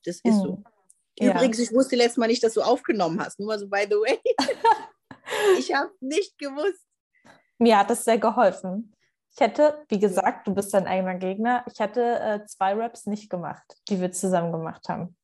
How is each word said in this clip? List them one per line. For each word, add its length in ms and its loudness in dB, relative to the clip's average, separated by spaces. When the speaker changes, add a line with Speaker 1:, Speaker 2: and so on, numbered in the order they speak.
Speaker 1:
Das 180 -8
ist 180 4
so. 160 -4
Speaker 2:
Mhm. 80 -16
Ja. 100 4
Speaker 1:
Übrigens, 280 2
ich 140 -2
wusste 240 2
letztes 200 2
Mal 120 2
nicht, 160 2
dass 100 2
du 80 0
aufgenommen 580 0
hast. 200 -8
Nur 80 -6
mal 100 -4
so, 100 -12
by 200 0
the 80 0
way. 220 0
<laughs> 1200 0
Ich 160 -4
hab 160 -2
nicht 380 -4
gewusst. 480 -6
Speaker 2:
Mir 200 6
hat 120 2
das 140 -2
sehr 140 2
geholfen. 760 0
Ich 60 -4
hätte, 480 2
wie 100 0
Speaker 1:
Ja. 100 4
Speaker 2:
gesagt, 380 -2
du 80 -2
bist 200 -4
dein 120 2
eigener 300 -2
Gegner. 560 -2
Ich 80 -20
hätte, 400 -2
äh, 260 -4
zwei 280 -2
Raps 320 -6
nicht 240 -8
gemacht, 340 -10
die 120 -2
wir 120 -2
zusammen 400 -2
gemacht 360 -10
haben. 360 -8